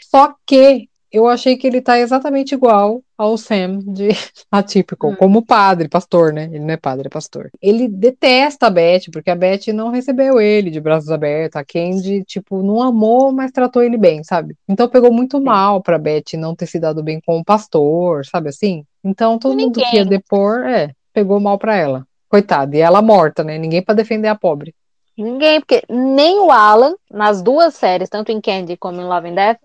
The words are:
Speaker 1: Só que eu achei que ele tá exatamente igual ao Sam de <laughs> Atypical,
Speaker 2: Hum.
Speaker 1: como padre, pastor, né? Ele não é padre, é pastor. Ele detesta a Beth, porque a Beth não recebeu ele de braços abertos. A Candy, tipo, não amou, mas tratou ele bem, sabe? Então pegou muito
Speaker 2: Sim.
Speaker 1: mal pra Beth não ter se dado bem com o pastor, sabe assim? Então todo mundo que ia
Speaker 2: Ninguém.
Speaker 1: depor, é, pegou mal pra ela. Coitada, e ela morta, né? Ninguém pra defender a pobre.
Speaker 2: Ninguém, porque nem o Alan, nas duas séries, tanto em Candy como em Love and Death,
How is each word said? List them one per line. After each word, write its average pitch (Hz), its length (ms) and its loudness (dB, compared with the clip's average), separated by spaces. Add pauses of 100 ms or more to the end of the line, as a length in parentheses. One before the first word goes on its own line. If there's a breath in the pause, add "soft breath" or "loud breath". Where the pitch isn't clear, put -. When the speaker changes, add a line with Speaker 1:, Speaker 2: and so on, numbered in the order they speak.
Speaker 1:
Só 277 340 2 (100)
que 269 440 4 (240)
eu 226 160 2
achei 240 280 0
que 262 100 -4
ele 254 140 0
tá 247 200 0
exatamente 269 520 -2
igual 226 480 2 (160)
ao 220 220 -2
Sam 196 400 -4
de 196 300 -6
<laughs> - 440 -6
Atypical, 202 600 -2
Speaker 2:
Hum. 190 40 -8
Speaker 1:
como 196 300 2
padre, 190 420 2
pastor, 170 440 0
né? 156 200 -6
Ele 151 60 -12
não 156 160 -6
é - 20 -8
padre, 135 300 -6
é 135 40 -12
pastor. - 380 -14 (140)
Ele 226 260 -2
detesta 254 760 0
a 214 40 4
Beth, 175 400 2
porque 160 200 -8
a 175 60 -2
Beth 190 360 -2
não 220 160 -6
recebeu 254 520 0
ele 208 280 2
de 156 120 -8
braços 156 300 -2
abertos. 156 460 -4
A 143 80 -8
Candy, 185 600 -4
tipo, 196 380 -10
não 208 200 0
amou, 247 500 2
mas 262 200 -4
tratou 247 300 0
ele 240 140 0
bem, 160 260 2
sabe? 156 320 -6 (140)
Então 233 200 0
pegou 240 240 4
muito 254 260 -2
Speaker 2:
Sim. 277 60 -2
Speaker 1:
mal 202 360 2
pra 175 160 -2
Beth 151 380 -4
não 160 200 -8
ter 170 120 -10
se 170 120 -8
dado 160 240 -4
bem 156 220 -8
com 165 140 -2
o 165 60 -6
pastor, 165 840 0
sabe 160 240 -6
assim? 165 340 -6 (180)
Então 226 360 -2
todo 262 180 -2
mundo 262 240 -2
que - 0 - (160)
ia 202 80 4
Speaker 2:
Ninguém. 190 140 0
Speaker 1:
depor, 208 480 -2
é, 185 240 -2 (240)
pegou 202 260 0
mal 202 160 -2
pra 220 200 -4
ela. 135 280 -4 (240)
Coitada, 151 480 0
e 156 40 2
ela 175 200 4
morta, 180 420 4
né? 156 140 -6
Ninguém 160 240 -2
pra 214 140 -2
defender 214 340 -2
a 214 60 0
pobre. 160 400 -4 (440)
Speaker 2:
Ninguém, 277 420 0
porque - 280 0
nem 269 520 0
o 349 100 4
Alan, 226 440 4 (160)
nas 208 300 -2
duas 277 340 2
séries, 185 360 -2
tanto 208 200 -8
em 220 80 -4
Candy 185 380 -6
como 180 240 -12
em 180 40 -10
Love 175 260 -6
and 175 40 -10
Death, 202 300 0